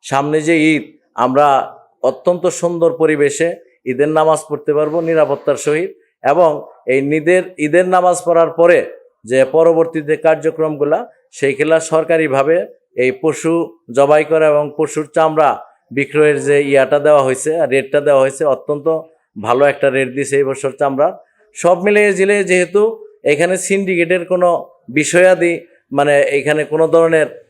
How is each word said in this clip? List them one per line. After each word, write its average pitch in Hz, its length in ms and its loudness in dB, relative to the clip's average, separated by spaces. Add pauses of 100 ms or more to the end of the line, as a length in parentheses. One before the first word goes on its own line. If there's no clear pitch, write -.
সামনে 147 380 -2
যে 156 360 0
ঈদ, 123 60 -4 (320)
আমরা 131 600 0 (260)
অত্যন্ত 175 440 -2
সুন্দর 170 460 -2
পরিবেশে 156 640 0 (300)
ঈদের 131 220 -2
নামাজ 156 300 2 (100)
পড়তে 147 260 -4
পারবো 151 260 -2
নিরাপত্তার 151 560 0
সহিত, 156 340 -4 (320)
এবং 147 440 2 (200)
এই 131 160 0
নিদের-, 160 560 0
ঈদের 160 300 0
নামাজ 180 360 2
পড়ার 165 260 2
পরে 170 400 2 (340)
যে 131 200 2
পরবর্তীতে 160 720 0
কার্যক্রমগুলা, 156 920 -2 (200)
সেইগুলা 147 500 0
সরকারিভাবে 160 840 -2 (300)
এই 127 160 0 (100)
পশু 165 560 -4 (160)
জবাই 147 300 4
করা 156 220 0
এবং 147 300 0
পশুর 156 380 -4
চামড়া 156 500 0 (260)
বিক্রয়ের 139 520 0
যে 143 200 2
ইয়াটা 139 360 2
দেওয়া 147 240 4
হয়েছে, 147 440 -2
রেটটা 139 340 -2
দেওয়া 139 200 2
হয়েছে, 135 240 -2
অত্যন্ত 147 560 -2 (420)
ভালো 120 220 2
একটা 139 260 2
রেট 127 240 -2
দিছে 139 220 -4
এই 139 80 2
বছর 135 260 -6
চামড়া। 139 480 -2 (360)
সব 175 280 0
মিলিয়ে 208 300 2
জিলে 196 320 0
যেহেতু 185 640 0 (160)
এখানে 165 320 0
সিন্ডিকেটের 185 680 -2
কোনো 180 440 -2 (200)
বিষয়াদি, 170 800 2 (260)
মানে 143 300 2
এখানে 143 420 -2
কোনো 156 240 -2
ধরনের 160 380 2 (240)